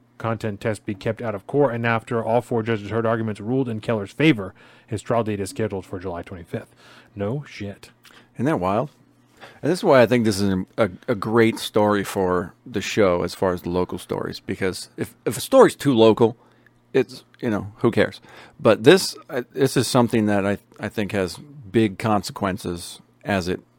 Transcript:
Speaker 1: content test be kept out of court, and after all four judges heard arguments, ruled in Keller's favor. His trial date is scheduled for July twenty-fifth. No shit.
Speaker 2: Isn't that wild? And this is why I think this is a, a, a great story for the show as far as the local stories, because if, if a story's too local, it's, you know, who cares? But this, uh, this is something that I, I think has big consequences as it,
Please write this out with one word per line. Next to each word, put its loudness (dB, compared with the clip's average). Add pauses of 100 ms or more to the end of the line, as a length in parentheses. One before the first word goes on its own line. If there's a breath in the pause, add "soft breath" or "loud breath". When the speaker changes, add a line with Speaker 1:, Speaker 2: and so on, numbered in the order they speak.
(180)
Speaker 1:
content -6
test -6
be -6
kept -6
out -6
of -12
court, 0
and -4
after -2
all 0
four -4
judges -4
heard -2
arguments, -2
ruled -2
in -6
Keller's -4
favor. 0 (320 soft breath)
His -8
trial 0
date -4
is -6
scheduled -6
for -12
July -10
twenty-fifth. -14 (420 soft breath)
No -4
shit. -14 (420 soft breath)
Speaker 2:
Isn't -4
that 0
wild? -2 (720 loud breath)
And -2
this 0
is -8
why 8
I 8
think 2
this 0
is 2
a, -2 (200)
a, -4 (200)
a 0
great 2
story 2
for -2 (120)
the -6
show 2
as -6
far 0
as -6
the -4
local -2
stories, -8
because -6
if, -8 (120)
if -4
a -8
story's 6
too 0
local, 6 (560 soft breath)
it's, -2 (160)
you -4
know, -4 (100)
who 2
cares? 0 (360 loud breath)
But 2
this, 6 (120)
uh, -6
this 0
is 2
something 2
that 0
I, -2 (200)
I -8
think -6
has -2
big -2
consequences -4 (240)
as -2
it, -4 (180)